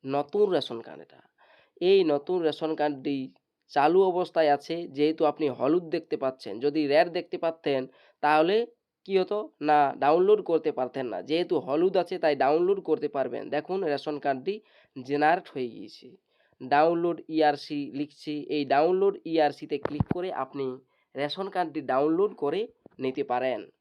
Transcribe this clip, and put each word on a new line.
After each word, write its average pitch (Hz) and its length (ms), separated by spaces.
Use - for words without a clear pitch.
নতুন 202 320
রেশন 120 300
কার্ড 78 200
এটা। - 140
এই 190 200
নতুন 143 260
রেশন 156 320
কার্ডটি 143 360
চালু 151 260
অবস্থায় 165 460
আছে, 165 200
যেহেতু 156 340
আপনি 151 160
হলুদ 156 260
দেখতে 160 220
পাচ্ছেন। 131 380
যদি 147 160
রেড 165 140
দেখতে 175 220
পাচ্ছেন 151 420
তাহলে 156 340
কি 190 160
হতো, 196 180
না 151 100
ডাউনলোড 185 380
করতে 156 220
পারতেন 127 400
না, 90 60
যেহেতু 175 260
হলুদ 165 300
আছে 180 220
তাই 156 240
ডাউনলোড 175 460
করতে 147 280
পারবেন। 123 260
দেখুন 156 240
রেশন 147 320
কার্ডটি 139 300
জেনারেট 147 560
হয়ে 127 220
গিয়েছে। - 340
ডাউনলোড 165 580
ইআরসি 147 460
লিখছি, 147 360
এই 147 80
ডাউনলোড 175 520
ইআরসিতে 151 520
ক্লিক 147 360
করে 180 140
আপনি 135 220
রেশন 147 400
কার্ডটি 160 260
ডাউনলোড 160 400
করে 151 180
নিতে 131 340
পারেন। 123 300